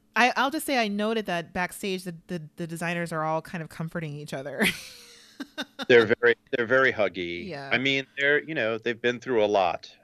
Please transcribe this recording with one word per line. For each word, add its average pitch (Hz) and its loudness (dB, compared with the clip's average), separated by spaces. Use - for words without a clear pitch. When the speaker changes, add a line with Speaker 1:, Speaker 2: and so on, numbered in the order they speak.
Speaker 1:
I, 233 6
I'll 254 2
just 311 -4
say 285 0
I 226 2
noted 208 -2
that 175 -4
backstage 185 -4
the, 180 -10
the, 175 -8
the 175 -6
designers 170 -4
are 160 -2
all 156 0
kind 160 -8
of 151 -12
comforting 160 -8
each 147 -10
other. 139 0
<laughs> - -10
Speaker 2:
They're 117 8
very, 117 4
they're 120 -2
very 127 4
huggy. 87 -4
Speaker 1:
Yeah. 139 -10
Speaker 2:
I 117 2
mean, 135 -2
they're, 143 2
you 160 -10
know, 113 0
they've 113 -4
been 120 0
through 113 2
a - 6
lot 95 2